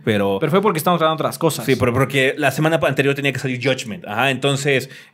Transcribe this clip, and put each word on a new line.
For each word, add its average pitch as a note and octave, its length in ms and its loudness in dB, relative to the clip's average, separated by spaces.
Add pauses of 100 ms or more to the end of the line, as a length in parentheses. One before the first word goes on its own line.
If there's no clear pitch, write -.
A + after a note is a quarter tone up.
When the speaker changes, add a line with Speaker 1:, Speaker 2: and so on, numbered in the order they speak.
Speaker 1:
pero G2+ 360 2
Speaker 2:
Pero D3 120 -2
fue F#3+ 100 4
porque G3+ 160 2
estamos E3+ 220 0
grabando D#3+ 240 0
otras A#2+ 160 -4
cosas. D3 260 0
Speaker 1:
Sí, C3 100 2
pero A#2+ 160 2
porque C3 460 2
la C#3+ 140 2
semana D#3 280 2
pa-, E3 80 0
anterior C#3 280 0
tenía C#3 180 0
que C3+ 60 -8
salir B2+ 200 -4
Judgment. A#2+ 480 -4
Ajá, A2+ 220 0
entonces, C#3 600 0 (220)